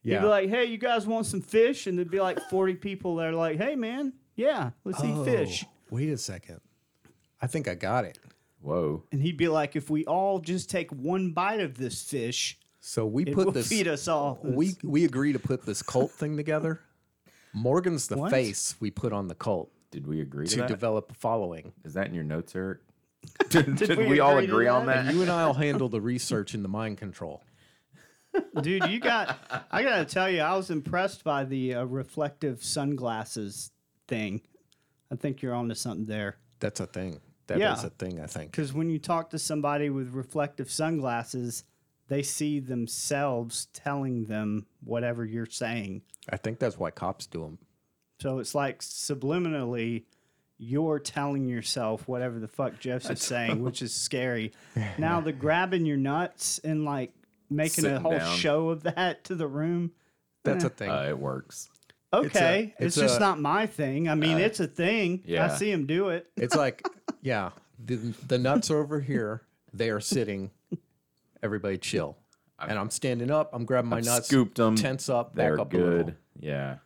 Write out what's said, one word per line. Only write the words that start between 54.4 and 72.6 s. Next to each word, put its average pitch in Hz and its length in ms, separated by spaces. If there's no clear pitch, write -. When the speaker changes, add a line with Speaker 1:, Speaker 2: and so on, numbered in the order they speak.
Speaker 1:
Now, 165 240
the 156 120
grabbing 170 520
your 143 120
nuts 143 680
and, 156 220
like, 135 280
making 156 360
a 139 40
Speaker 3:
Sitting 139 120
Speaker 1:
whole 160 160
Speaker 3:
down. 170 200
Speaker 1:
show 160 320
of 160 140
that 170 420
to 190 100
the 160 120
room. 165 440
Speaker 2:
That's 175 200
Speaker 1:
Eh. 135 40
Speaker 2:
a - 20
thing. 98 200
Speaker 3:
Uh, 69 200
it 71 100
works. 67 500
Speaker 1:
Okay. 226 140
Speaker 2:
It's 196 120
a, 196 340
Speaker 1:
It's 170 120
Speaker 2:
it's 143 100
Speaker 1:
just - 100
Speaker 2:
a - 20
Speaker 1:
not 190 200
my 170 280
thing. 147 400
I 151 80
mean, 156 220
Speaker 3:
Uh, - 20
Speaker 1:
it's 214 200
a 160 80
thing. 185 580
Speaker 3:
yeah. 156 200
Speaker 1:
I - 40
see 208 220
him 160 140
do 180 240
it. 170 280
Speaker 2:
It's 123 180
like, 143 320
<laughs> - 180
yeah, 104 300
the, 120 120
the 127 100
nuts 139 340
are 151 60
over 147 240
here. 117 400
They 113 160
are 104 100
sitting. 101 520
Everybody 101 340
chill. 82 400
Speaker 3:
I've, - 120